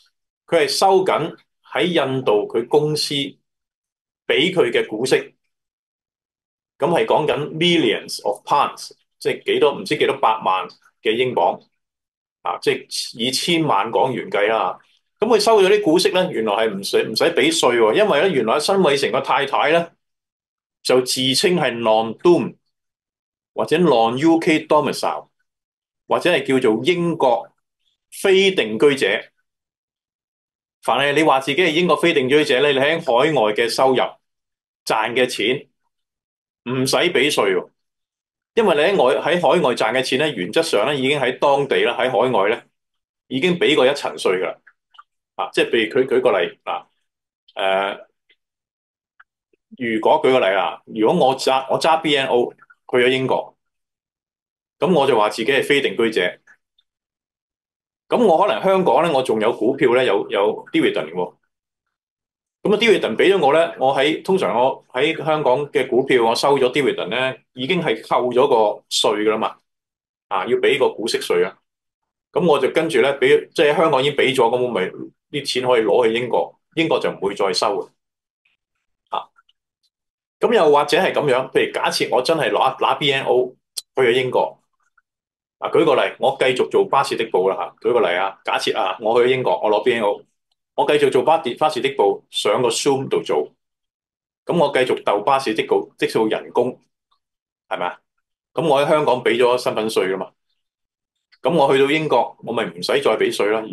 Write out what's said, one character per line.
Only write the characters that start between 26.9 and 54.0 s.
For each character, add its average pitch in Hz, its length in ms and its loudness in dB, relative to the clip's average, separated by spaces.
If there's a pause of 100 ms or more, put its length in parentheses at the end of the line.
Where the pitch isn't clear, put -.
國 123 340 0 (640)
非 190 400 2
定 110 260 -2
居 143 200 4
者。 107 100 0 (1700)
凡 120 180 0
係 143 140 0
你 156 100 2
話 139 160 4
自 135 160 -4
己 175 60 0
係 175 100 2
英 175 160 0
國 151 80 4
非 170 180 2
定 131 140 2
居 147 160 4
者 135 180 2
呢， 147 120 2
你 131 40 0
喺 151 220 0
海 131 320 2
外 107 220 0
嘅 117 160 0
收 135 220 2
入 131 40 2
賺 - 1160 -6
嘅 123 120 2
錢 123 440 -4 (1000)
唔 131 160 -2
使 131 120 -2
畀 147 340 0
稅 101 240 0
喎， 87 140 -6 (840)
因 233 100 2
為 175 100 2
你 147 60 0
喺 180 200 2
外， 131 140 4
喺 160 260 -2
海 156 200 2
外 127 120 0
賺 117 200 -2
嘅 131 100 0
錢 127 160 -2
呢， 156 100 0
原 107 220 -6
則 160 100 0
上 113 240 0
呢， 147 80 -2
已 131 140 -2
經 147 100 0
喺 127 220 -4
當 143 260 2
地 101 200 -2
啦， 120 120 -2
喺 127 140 -2
海 131 180 0
外 104 200 0
呢， 120 120 -4 (640)
已 131 120 -6
經 175 180 0
畀 139 180 2
過 131 120 4
一 143 60 2
層 - 240 -8
稅 95 200 -2
㗎 92 80 -4
啦。 - 120 -8 (800)
啊， 95 180 -8
即 165 80 0
係 147 80 0
譬 113 200 0
如 127 120 0
佢 131 60 0
舉 113 140 0
個 104 180 2
例 87 240 -6
嗱， 87 220 -8 (720)
呃， 190 380 -2 (1800)
如 113 240 -4
果 127 200 2
舉 127 100 2
個 127 80 2
例 113 60 2
啦， 95 400 -2
如 113 220 -2
果 143 200 2
我 131 100 0
揸， 131 320 -2
我 135 100 -2
揸 160 220 0
B 147 140 0
N 135 120 -2
O - 260 0
去 - 440 -8
咗 123 120 4
英 131 180 -2
國， - 300 -6 (1200)